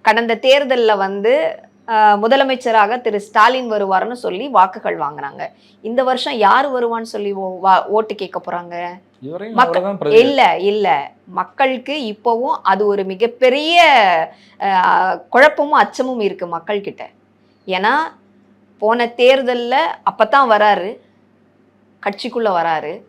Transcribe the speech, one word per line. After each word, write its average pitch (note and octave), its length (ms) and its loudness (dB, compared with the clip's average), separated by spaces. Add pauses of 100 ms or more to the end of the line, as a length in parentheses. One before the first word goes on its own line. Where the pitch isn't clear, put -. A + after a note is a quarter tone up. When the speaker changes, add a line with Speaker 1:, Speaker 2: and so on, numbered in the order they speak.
Speaker 1:
கடந்த A3+ 420 2
தேர்தல்ல B3+ 540 2
வந்து, G3+ 640 -2 (280)
ஆ, G#3+ 280 4
முதலமைச்சராக A#3+ 840 2
திரு G#3 200 -4
ஸ்டாலின் A#3 520 2
வருவார்னு G3 400 -2
சொல்லி A#3 360 -8
வாக்குகள் F#3+ 500 0
வாங்குனாங்க. C#3+ 480 -10 (340)
இந்த A#3+ 220 -2
வருஷம் B3+ 320 -2
யார் A#3+ 380 2
வருவான்னு A#3 300 -2
சொல்லி G#3 300 -8
ஓ-, F#3 340 -6
வா-, F#3 200 4
ஓட்டு G#3+ 280 -2
கேட்க F3+ 260 -10 (100)
போறாங்க? F3 360 -10 (340)
Speaker 2:
இதுவரையும் F#3+ 380 -8
Speaker 1:
மக்க-, B3 200 0
Speaker 2:
அவர்தான் F#3+ 200 -6
பிரதி- G#3+ 200 2
Speaker 1:
இல்ல, B3 400 2
இல்ல. F3 520 -2 (140)
மக்களுக்கு B3+ 760 -4
இப்பவும் A#3 640 -4
அது G3 240 0
ஒரு G3+ 180 -2
மிகப்பெரிய, B3+ 760 0 (800)
ஆ, F#3 540 0
குழப்பமும் D4 640 2
அச்சமும் B3+ 400 -2
இருக்கு F#3 360 -6
மக்கள்கிட்ட. G3+ 440 -8 (680)
ஏன்னா, F#3+ 280 0 (840)
போன A#3 380 0
தேர்தல்ல B3 600 2 (340)
அப்பதான் B3 400 2
வராரு, G#3 480 2 (1080)
கட்சிக்குள்ள A3+ 440 -4
வராரு. E3 580 -2